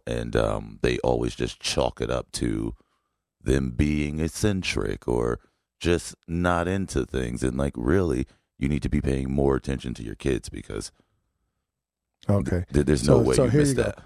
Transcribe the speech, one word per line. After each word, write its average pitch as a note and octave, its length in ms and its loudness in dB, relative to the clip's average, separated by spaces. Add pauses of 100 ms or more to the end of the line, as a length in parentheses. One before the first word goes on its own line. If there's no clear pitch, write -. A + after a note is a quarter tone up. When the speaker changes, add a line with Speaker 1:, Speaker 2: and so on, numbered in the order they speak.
Speaker 1:
and, A#1 300 -2
um, G#1+ 460 -2
they B1 160 2
always A#1+ 360 2
just - 260 -4
chalk - 420 -2
it A1+ 80 -2
up B1 220 -4
to A1 420 -4 (680)
them C2 280 2
being D2 500 0
eccentric D#2+ 880 -2
or A#1+ 300 0 (420)
just E2+ 340 0 (140)
not F2 400 0
into F2+ 380 -2
things. A#1+ 360 -4
And, B1+ 140 0
like, C#2 180 0
really, C2 520 2 (320)
you C2+ 100 0
need C#2+ 140 0
to A#1+ 80 -4
be D2 100 2
paying C2+ 320 0
more C#2 240 2
attention C2 380 -6
to - 80 -10
your A1 120 -10
kids B1+ 360 -2
because - 420 -10 (1400)
Speaker 2:
Okay. F#2+ 440 0
Speaker 1:
th-, C#2+ 140 4
there's C#2+ 200 2
no - 160 6
Speaker 2:
So, - 60 2
Speaker 1:
way - 80 2
Speaker 2:
so C#3+ 80 4
Speaker 1:
you A#2+ 60 2
Speaker 2:
here C#3+ 100 4
Speaker 1:
missed C#3 160 2
Speaker 2:
you - 0 -
go. B2 80 2
Speaker 1:
that. G2+ 220 -4